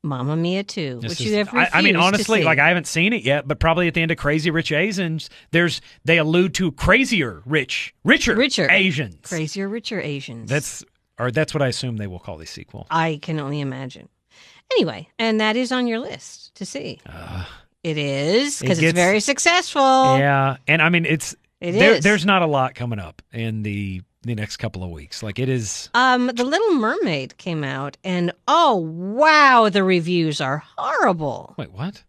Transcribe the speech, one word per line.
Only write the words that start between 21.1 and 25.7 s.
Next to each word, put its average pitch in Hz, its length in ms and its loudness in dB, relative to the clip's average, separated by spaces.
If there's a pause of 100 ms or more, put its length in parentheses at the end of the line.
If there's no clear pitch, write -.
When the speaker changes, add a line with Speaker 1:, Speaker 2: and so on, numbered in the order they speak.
Speaker 1:
It 175 120 -6
Speaker 2:
there, 208 240 6
Speaker 1:
is. 160 80 -2
Speaker 2:
there's 196 200 4
not 196 160 4
a 170 60 2
lot 135 280 0
coming 117 240 -6
up 85 220 -14 (100)
in 113 320 -6
the, 101 380 -4 (220)
the 117 120 -6
next 104 220 -6
couple 95 260 -8
of 92 80 -8
weeks. 78 320 -14
Like, 104 160 -10
it 131 120 -2
is 120 420 -4